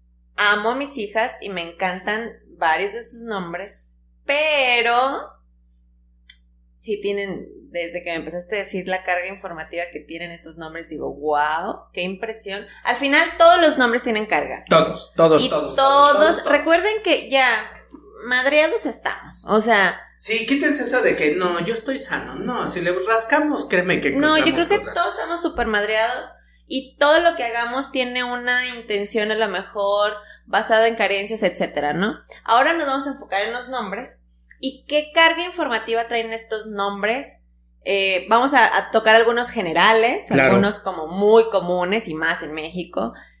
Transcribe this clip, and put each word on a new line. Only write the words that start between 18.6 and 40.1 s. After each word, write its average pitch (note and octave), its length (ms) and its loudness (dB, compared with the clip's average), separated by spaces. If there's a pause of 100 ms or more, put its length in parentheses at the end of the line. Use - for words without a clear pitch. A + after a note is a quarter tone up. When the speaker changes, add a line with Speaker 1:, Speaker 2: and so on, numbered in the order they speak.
Speaker 1:
estamos, - 640 -8
o G#3+ 140 4
sea. G3+ 380 2 (180)
Speaker 2:
Sí, A3+ 280 -4
quítense C#4+ 380 0
eso B3 180 0
de F3+ 140 2
que, D3+ 200 0
"No, F3+ 300 -2
yo A3+ 80 -4
estoy B3+ 260 -6
sano". - 360 -8
No, A#3 320 -6
si F3 140 -6
le F3 100 0 (160)
rascamos, C#4+ 580 0
créeme F3+ 360 0
que D3 100 0
Speaker 1:
No, D4+ 260 2
yo D#4 60 4
Speaker 2:
encontramos E4 220 2
Speaker 1:
creo - 40 -2
que G4+ 160 0
Speaker 2:
cosas. - 80 -10
Speaker 1:
todos F4 220 -2
estamos E4+ 260 -6
súper B3 260 -4
madreados A3 600 -2 (400)
y C4 300 -6
todo D4 240 6
lo E4 160 2
que B3 80 -4
hagamos A#3+ 460 -4
tiene B3 320 -2
una B3 520 -2
intención G#3+ 560 -4
a A3 40 -2
lo A3 120 0
mejor G3+ 680 -2 (320)
basada A3 420 2
en A3+ 80 0
carencias, G3+ 480 -2
etcétera, D#3 500 -2
¿no? G3 260 -2 (240)
Ahora C4+ 300 4
nos D#4+ 140 -2
vamos C4+ 200 -4
a C#4 40 -6
enfocar G3 320 -6
en A3+ 100 -6
los B3 160 -10
nombres A3+ 500 -8 (400)
y - 280 -8
qué D4+ 260 -2
carga E4 300 4
informativa A#3 640 -4
traen A3+ 240 -4
estos A3 360 -8
nombres. G#3 720 -4 (460)
Eh, F#3+ 440 0
vamos B3 240 4
a, A3 240 4
a G3 140 -4
tocar A3 240 4
algunos A#3 340 4
generales, A3 800 2